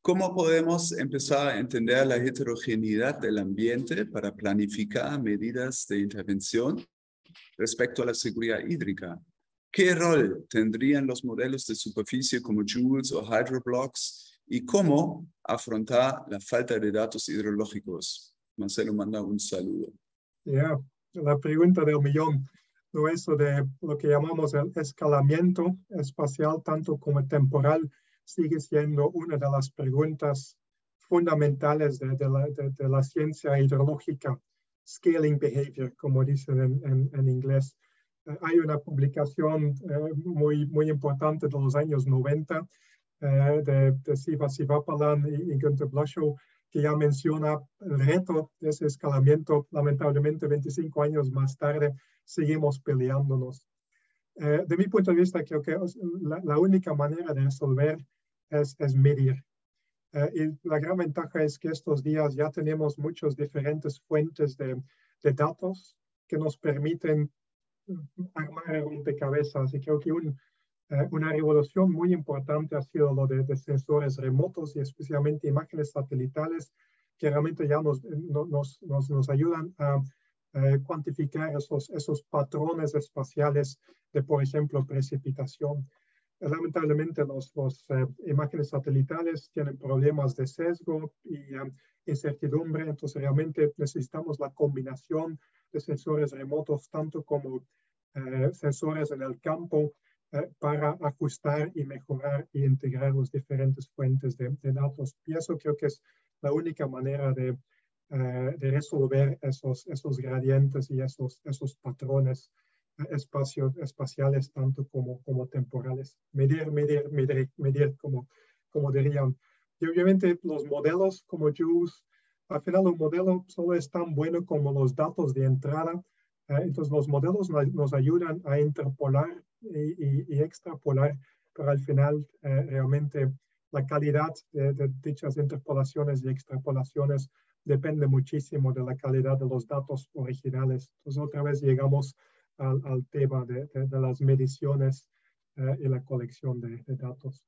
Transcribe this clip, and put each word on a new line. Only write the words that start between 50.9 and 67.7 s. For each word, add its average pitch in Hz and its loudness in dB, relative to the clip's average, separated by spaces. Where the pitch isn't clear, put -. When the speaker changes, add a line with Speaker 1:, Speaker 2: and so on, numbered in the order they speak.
Speaker 2:
años 147 2
más 135 0
tarde, 147 0
seguimos 151 0
peleándonos. 131 0
Eh, 151 2
de 170 0
mi 196 4
punto 185 4
de 170 4
vista, 180 2
creo 151 -4
que 160 -4
la, 160 -4
la 151 2
única 185 4
manera 151 -2
de 135 0
resolver 143 0
es, 147 0
es 139 0
medir. 135 4
Eh, 147 0
y 180 -6
la 156 2
gran 175 0
ventaja 160 -2
es 147 -2
que 165 -6
estos 147 -2
días 151 0
ya 151 0
tenemos 151 -2
muchas 151 -2
diferentes 147 -4
fuentes 151 0
de, 131 -4
de 147 6
datos 180 -2
que 160 -4
nos 151 -2
permiten 151 0